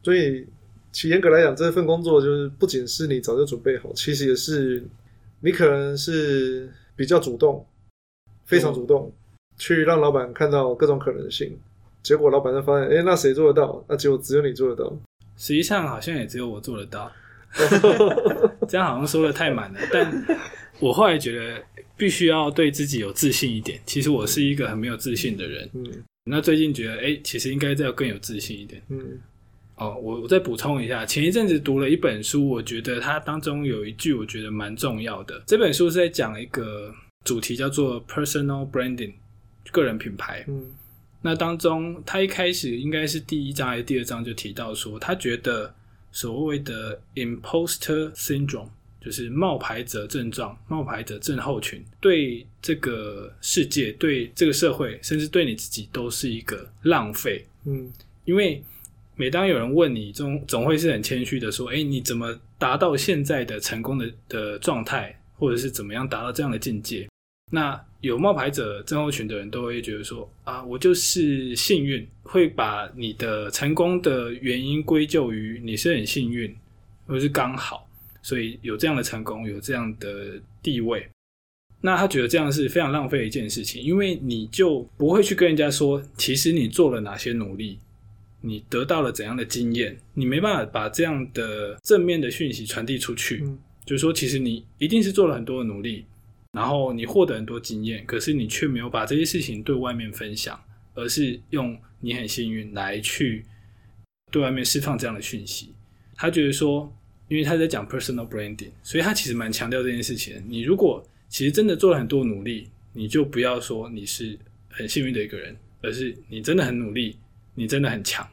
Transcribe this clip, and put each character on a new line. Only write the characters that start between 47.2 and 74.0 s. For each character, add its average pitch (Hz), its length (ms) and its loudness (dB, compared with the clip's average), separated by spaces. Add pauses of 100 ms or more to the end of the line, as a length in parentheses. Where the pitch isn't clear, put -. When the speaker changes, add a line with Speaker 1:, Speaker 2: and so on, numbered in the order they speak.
Speaker 2:
syndrome， 139 560 -4 (300)
就 113 120 -12
是 117 200 -8
冒 151 260 0
牌 117 260 -6
者 107 220 -8
症 117 240 -6
状、 107 260 -8 (120)
冒 156 160 -4
牌 135 180 -6
者 107 160 -10
症 135 220 -4
候 131 200 -4
群， - 240 -10 (160)
对 139 460 2 (160)
这 160 140 -2
个 107 640 -8
世 - 240 2
界、 120 280 -2
对 135 420 0
这 170 100 4
个 147 80 4
社 147 180 4
会， 120 300 -4
甚 156 160 -4
至 151 100 -2
对 170 160 2
你 117 120 -2
自 - 160 -10
己 107 200 -10
都 120 160 -6
是 120 220 -4
一 113 120 -4
个 - 300 -10 (120)
浪 135 280 2
费。 107 320 -4 (220)
Speaker 1:
嗯。 131 260 -6 (340)
Speaker 2:
因 175 100 2
为 160 280 0 (520)
每 131 140 -2
当 180 160 2
有 160 140 4
人 120 120 -2
问 151 220 4
你， 104 180 -8
总， 143 360 -4
总 120 180 0
会 156 100 4
是 160 160 2
很 107 120 -2
谦 127 200 -2
虚 131 160 -4
的 110 120 -4
说 123 180 -6
：“诶， 147 140 -2
你 139 180 -2
怎 123 160 0
么 117 180 -4 (220)
达 131 180 2
到 160 220 4
现 143 260 2
在 139 220 0
的 107 140 -6
成 113 200 -4
功 120 200 -2
的， 113 120 -4 (160)
的 107 300 -6
状 127 260 -2
态， 110 320 -6 (220)
或 135 140 2
者 120 60 0
是 131 120 -4
怎 107 160 -8
么 104 80 -10
样 127 140 -4
达 113 160 -6
到 123 80 -6
这 151 100 -4
样 139 100 0
的 110 60 -2
境 110 240 -4
界？” 104 260 -8 (440)
那 151 280 -2 (200)
有 123 180 -2
冒 190 160 4
牌 139 160 0
者 110 340 -6
症 151 200 -2
候 147 80 -2
群 117 160 -6
的 107 80 -6
人 101 160 -8
都 120 120 -6
会 120 180 -6
觉 110 160 -8
得 104 60 -10
说 117 240 -12 (180)
：“啊， 131 180 -10
我 123 160 -8
就 180 140 6
是 139 640 0
幸 151 280 2
运。” 135 240 -2 (160)
会 180 240 4
把 104 480 -2
你 117 180 -6
的 107 380 -4
成 147 240 0
功 175 260 2